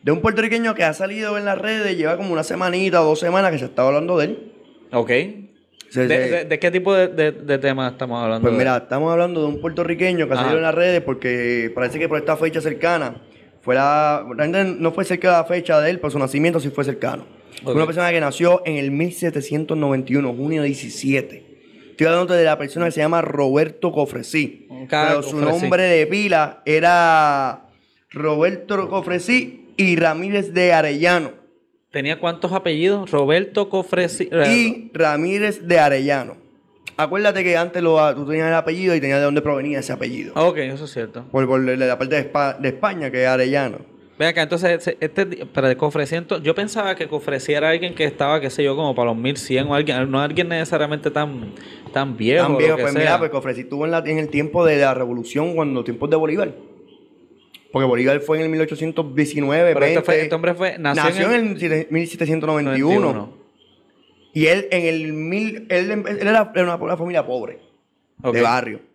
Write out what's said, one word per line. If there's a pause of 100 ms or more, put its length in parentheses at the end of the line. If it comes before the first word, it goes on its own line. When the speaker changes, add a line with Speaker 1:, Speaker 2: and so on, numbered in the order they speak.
Speaker 1:
De
un
puertorriqueño
que
ha
salido
en
las
redes,
lleva
como
una
semanita
o
dos
semanas
que
se
está
hablando
de
él. (400)
Speaker 2:
Ok. (800)
Speaker 1:
Se,
Speaker 2:
¿De,
Speaker 1:
se
Speaker 2:
de,
de
qué
tipo
de,
de,
de
tema
estamos
hablando?
Speaker 1:
Pues
Speaker 2:
de
Speaker 1:
mira,
estamos
hablando
de
un
puertorriqueño
que
ha
Speaker 2:
Ajá.
Speaker 1:
salido
en
las
redes
porque
parece
que
por
esta
fecha
cercana, (400)
fue
la, (100)
realmente
no
fue
cerca
de
la
fecha
de
él,
pero
su
nacimiento
sí
fue
cercano. (380)
Speaker 2:
Ok.
Speaker 1:
Una
persona
que
nació
en
el
mil
setecientos
noventa
y
uno,
junio
diecisiete. (460)
Estoy
hablando
de
la
persona
que
se
llama
Roberto
Cofresí.
Speaker 2:
Un
cara
Speaker 1:
Pero
su
Speaker 2:
Cofresí.
Speaker 1:
nombre
de
pila
era (440)
Roberto
Cofresí
y
Ramírez
de
Arellano. (600)
Speaker 2:
¿Tenía
cuántos
apellidos?
Roberto
Cofresí. (220)
Speaker 1:
Y
Ramírez
de
Arellano. (600)
Acuérdate
que
antes
lo,
tú
tenías
el
apellido
y
tenías
de
dónde
provenía
ese
apellido.
Speaker 2:
Ok,
eso
es
cierto.
Speaker 1:
Por,
por
la,
la
parte
de (100)
Espa-,
de
España,
que
es
Arellano. (380)
Speaker 2:
Ven
acá,
entonces,
se-,
este,
pero
de
Cofresí,
ento-,
yo
pensaba
que
Cofresí
era
alguien
que
estaba,
qué
sé
yo,
como
para
los
mil
cien
o
alguien,
no
alguien
necesariamente
tan, (380)
tan
viejo
Speaker 1:
Tan
Speaker 2:
o
lo
Speaker 1:
viejo,
Speaker 2:
que
Speaker 1:
pues
Speaker 2:
sea.
Speaker 1:
mira,
pues
Cofresí
estuvo
en
la,
en
el
tiempo
de
la
revolución,
cuando,
tiempos
de
Bolívar. (1200)
Porque
Bolívar
fue
en
el
mil
ochocientos
diecinueve,
Speaker 2:
Pero
este
fue,
Speaker 1:
veinte.
Speaker 2:
este
hombre
fue,
nació
Speaker 1:
Nació
Speaker 2:
en
el
Speaker 1:
en
el
siete-,
mil
setecientos
noventa
y
uno.
Speaker 2:
noventa
y
uno. (920)
Speaker 1:
Y
él
en
el
mil,
él
em-,
él
era,
era
una,
una
familia
pobre, (640)
Speaker 2:
Ok.
Speaker 1:
de
barrio. (160)